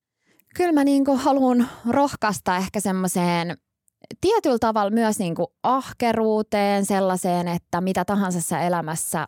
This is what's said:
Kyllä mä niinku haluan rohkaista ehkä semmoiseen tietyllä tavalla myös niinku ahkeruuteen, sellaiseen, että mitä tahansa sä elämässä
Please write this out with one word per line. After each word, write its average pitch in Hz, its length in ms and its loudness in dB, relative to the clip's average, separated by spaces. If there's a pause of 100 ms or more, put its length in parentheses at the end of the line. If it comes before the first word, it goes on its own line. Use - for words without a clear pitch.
(560)
Kyllä 359 160 2
mä 285 120 2
niinku 277 340 2
haluan 254 520 2 (200)
rohkaista 220 680 0
ehkä 190 220 -4
semmoiseen 180 760 -2 (640)
tietyllä 339 380 2
tavalla 214 320 0
myös 220 280 0
niinku 170 340 -4 (100)
ahkeruuteen, 214 1200 0
sellaiseen, 185 640 0
että 175 340 -4
mitä 185 240 -2
tahansa 190 360 0
sä 165 200 -2
elämässä 165 680 -2